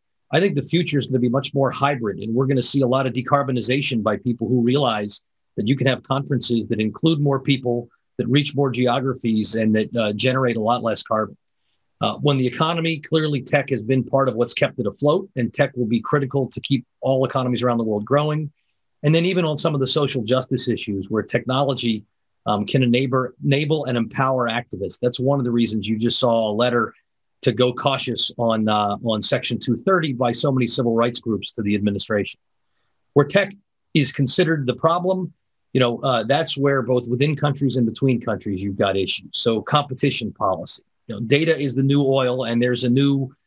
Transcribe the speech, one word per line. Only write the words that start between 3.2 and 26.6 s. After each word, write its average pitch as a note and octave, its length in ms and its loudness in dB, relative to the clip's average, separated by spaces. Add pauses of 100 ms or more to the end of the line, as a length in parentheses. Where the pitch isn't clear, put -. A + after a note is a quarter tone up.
by G#2 140 0
people A2+ 320 -4
who B2 120 2
realize A#2 640 0 (340)
that G#2+ 120 -4
you C3+ 80 6
can B2 100 2
have B2 160 2
conferences B2+ 640 0
that A2+ 120 0
include C#3+ 400 2
more C#3 200 2
people, B2 480 0 (300)
that B2 100 0
reach D3 260 2
more C3+ 160 2
geographies, A#2+ 840 0
and A2 200 2
that, A2 220 0
uh, G#2+ 180 0
generate B2 420 2
a A2+ 40 -4
lot A2+ 220 0
less A2+ 200 -2
carbon. G#2+ 340 -2 (640)
Uh, G#2 160 -2
when C#3 200 2
the B2+ 100 0
economy, D#3+ 520 -2
clearly D3+ 420 0
tech C#3 300 0
has A2+ 120 -2
been C3 220 2
part C3+ 240 2
of A2+ 60 -2
what's A#2+ 180 0
kept - 260 0
it A#2 80 -2
afloat, D3+ 500 0
and A#2 180 -2
tech C#3 220 0
will B2 100 0
be A2+ 140 0
critical C#3 460 0
to - 140 -8
keep C3 240 -2 (160)
all C3 240 2
economies B2+ 380 -2
around A#2+ 160 2
the A#2 60 -2
world G#2+ 200 -2
growing. D3+ 480 0 (500)
And D3+ 120 4
then E3 100 4
even F3+ 200 2
on D3+ 120 -2
some D3+ 180 0
of C#3 60 0
the B2+ 60 2
social C3+ 360 0
justice B2+ 460 0
issues G2+ 400 -4
where A2 140 0
technology, A#2+ 800 -2 (400)
um, G#2 220 0
can C3 160 2
enable, B2+ 460 2 (160)
enable C#3+ 420 0
and B2 100 -2
empower B2 520 0
activists. A2+ 520 -6
That's B2 180 -2
one C#3 220 2
of B2 40 -2
the A#2+ 60 -2
reasons A2 380 0
you A2 100 0
just A#2 200 0
saw A2+ 320 2
a - 20 -2
letter A#2+ 400 0 (500)